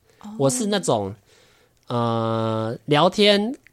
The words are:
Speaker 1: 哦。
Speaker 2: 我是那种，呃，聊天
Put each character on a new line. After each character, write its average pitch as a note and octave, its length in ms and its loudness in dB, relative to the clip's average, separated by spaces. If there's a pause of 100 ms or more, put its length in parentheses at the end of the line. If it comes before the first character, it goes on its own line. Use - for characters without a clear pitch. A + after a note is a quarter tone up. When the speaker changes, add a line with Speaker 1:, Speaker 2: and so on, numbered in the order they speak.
(220)
Speaker 1:
哦。 G#3 160 -16
Speaker 2:
我 C#3 120 4
是 B3+ 180 -2
那 G3+ 120 0
种， A2 340 -2 (760)
呃， A2+ 960 -2
聊 D3 240 4
天 G#3 440 2 (200)